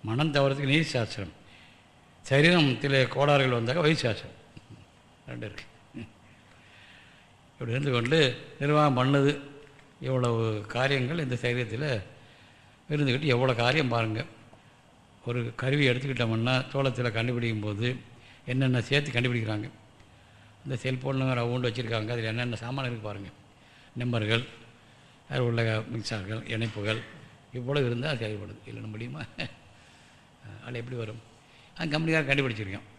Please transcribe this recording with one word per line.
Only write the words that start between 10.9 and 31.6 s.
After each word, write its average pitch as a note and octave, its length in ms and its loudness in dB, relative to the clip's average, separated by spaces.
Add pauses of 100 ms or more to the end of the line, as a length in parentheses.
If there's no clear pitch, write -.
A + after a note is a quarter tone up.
இந்த B2 180 -2
சரீரத்தில் B2 460 -2 (1040)
இருந்துக்கிட்டு C#3+ 420 2
எவ்வளோ C3 180 4 (120)
காரியம் C3 300 2
பாருங்க. A2 260 0 (1080)
ஒரு A#2+ 120 -2 (220)
கருவி C#3+ 280 2
எடுத்துக்கிட்டோம்னா B2 640 0 (180)
தோளத்தில் B2 460 0
கண்டுபிடிக்கும் A#2 480 -2
போது G#2 200 -2 (680)
என்னென்ன B2+ 360 2
சேர்த்து C#3+ 280 2
கண்டுபிடிக்கிறாங்க. A2+ 520 -2 (960)
இந்த C3+ 180 -6
செல்ஃபோன் C3 400 -2 (160)
ரவுண்டு B2 300 0
வச்சுருக்காங்க, A2+ 460 -2
அதில் A2+ 180 -2
என்னென்ன A#2+ 300 -4
சாமான் B2+ 240 -6
இருக்குது A2 220 -6
பாருங்க. G2 220 -10 (720)
நம்பர்கள், A#2 440 0 (840)
அதில் C3 200 0
உள்ள A#2 120 2 (320)
மின்சாரங்கள், A2 500 -6 (120)
இணைப்புகள் A2 460 -2 (580)
இவ்வளோ C3+ 280 0
இருந்தால் B2 260 -2
அது A#2 120 -4
செயல்படுது, G2+ 440 -8
இல்லைன்னு A2 260 -12
முடியுமா? B2 280 -10 (1400)
அதில் A#2+ 180 -8
எப்படி B2 200 -8
வரும்? A2 180 -10 (560)